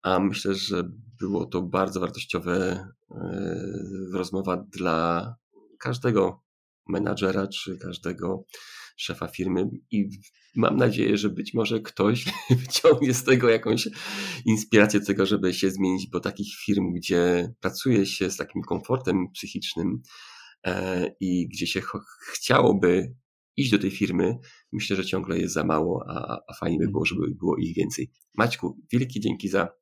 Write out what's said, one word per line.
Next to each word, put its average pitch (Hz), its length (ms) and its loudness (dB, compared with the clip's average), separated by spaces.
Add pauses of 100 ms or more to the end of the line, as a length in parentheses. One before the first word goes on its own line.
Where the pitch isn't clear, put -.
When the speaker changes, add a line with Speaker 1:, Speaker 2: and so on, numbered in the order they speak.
Speaker 1:
a 92 180 2
myślę, 98 340 0
że 90 360 -4 (300)
było 95 260 -2
to 90 160 -2
bardzo 95 380 0
wartościowe, 90 880 -2 (240)
e, 92 500 -6 (520)
rozmowa 95 600 -4
dla 85 640 -2 (460)
każdego 117 640 0 (460)
menadżera 95 580 0
czy 95 320 -8
każdego 90 680 -6 (520)
szefa - 320 -8
firmy 92 400 0 (220)
i 101 180 0 (480)
mam 131 200 4
nadzieję, 110 420 4
że 104 100 0
być 90 260 -6
może 110 260 0
ktoś 107 440 0 (160)
<laughs> 127 260 4
wyciągnie 139 480 6
z 123 100 -2
tego 123 240 6
jakąś 113 400 4 (560)
inspirację 104 560 6
do 101 60 -8
tego, 95 200 2
żeby 92 280 2
się 98 160 2
zmienić, 95 420 0
bo 87 80 -2
takich - 340 -8 (100)
firm, 95 280 2
gdzie 87 680 2
pracuje 101 460 2
się 92 240 -2
z - 60 -8
takim 73 260 -6
komfortem 92 720 -2
psychicznym, 98 680 -6 (640)
e, 92 400 -2 (140)
i 90 280 0
gdzie - 180 -6
się 92 140 -2
ch-, - 180 -10 (360)
chciałoby 95 800 4 (420)
iść 139 140 0
do 104 80 6
tej 98 120 0
firmy, 92 480 0 (340)
myślę, 104 240 -2
że 92 80 -2
ciągle 92 340 -2
jest 87 160 -2
za 80 100 0
mało, 82 440 0
a, - 300 -6 (100)
a - 60 -16
fajnie 85 240 0
by 82 60 2
Speaker 2:
Mhm. 98 80 0
Speaker 1:
było, 80 120 0
żeby 85 300 -2
było 85 220 0
ich 85 200 -2
więcej. - 340 -2 (240)
Maćku, 107 460 -2 (120)
wielkie 123 280 0
dzięki 98 280 -2
za 90 200 2 (140)